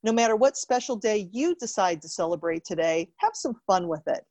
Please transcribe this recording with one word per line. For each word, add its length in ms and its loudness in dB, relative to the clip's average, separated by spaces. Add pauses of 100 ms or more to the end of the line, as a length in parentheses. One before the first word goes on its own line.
No 100 0
matter 240 4
what 220 4
special 380 -2
day 360 -2
you 220 0
decide 480 -2
to 80 -18
celebrate 560 -2
today, 520 -2
have 180 0
some 320 -6
fun 200 2
with 200 -4
it. 240 -4